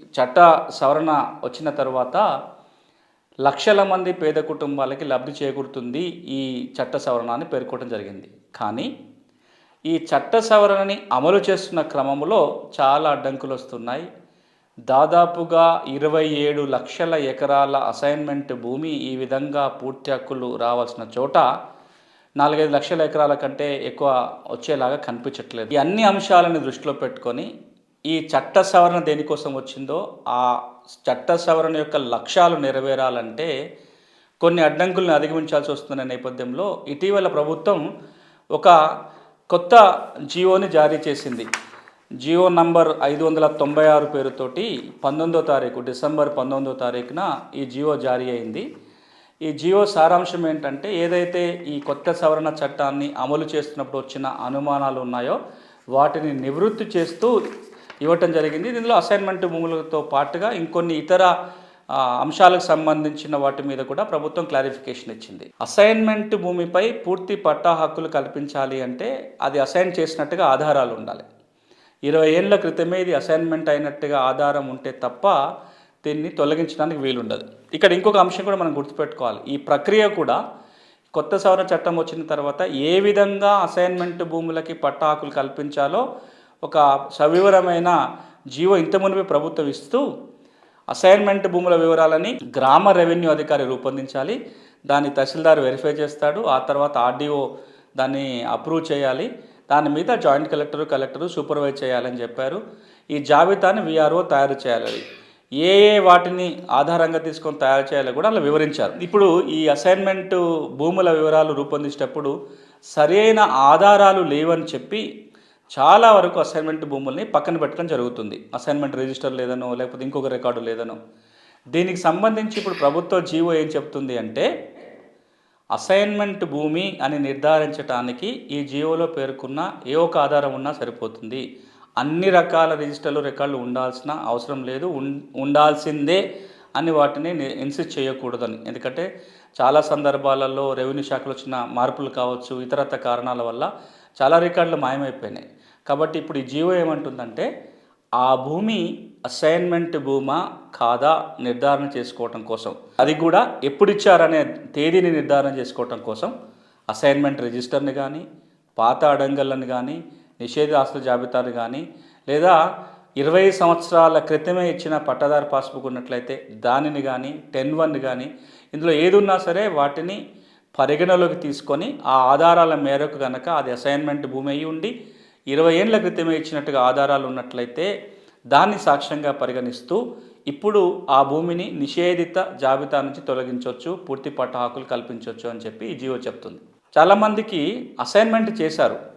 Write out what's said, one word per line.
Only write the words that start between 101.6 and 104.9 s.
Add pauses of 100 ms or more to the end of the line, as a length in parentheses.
చేయాలని
చెప్పారు. (480)
ఈ
జాబితాని
వీఆర్ఓ
తయారు
చేయాలి. (500)